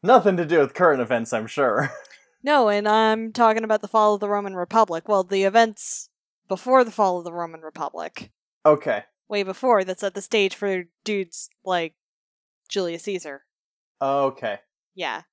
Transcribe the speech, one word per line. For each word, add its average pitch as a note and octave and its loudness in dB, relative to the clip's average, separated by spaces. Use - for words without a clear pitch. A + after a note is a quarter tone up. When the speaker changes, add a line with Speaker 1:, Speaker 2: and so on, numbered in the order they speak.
Speaker 1:
Nothing G#3 4
to E3+ -2
do D#3+ 2
with C#3 2
current D#3 4
events, A2+ -2
I'm A2 -4
sure. C3 0
<laughs> - -20
Speaker 2:
No, C4+ 2
and G#3 0
I'm A3 0
talking A3 2
about A3 0
the G#3 -14
fall G#3+ 2
of G3+ -8
the G3+ -6
Roman G3+ -4
Republic. F3 0
Well, G3 2
the F#3+ -2
events A3 0
before B3+ 2
the A3+ -2
fall F#3+ 0
of E3+ -12
the E3+ -12
Roman E3 -10
Republic. D#3+ -10
Speaker 1:
Okay. C#3+ 2
Speaker 2:
Way G#3 -4
before, G3 2
that F#3 -8
set G3+ -4
the G3 -10
stage G3 0
for F#3+ -4
dudes G3 -6
like E3+ -4
Julius E3+ -6
Caesar. D#3+ -10
Speaker 1:
Okay. C3+ -2
Speaker 2:
Yeah. D#3+ -8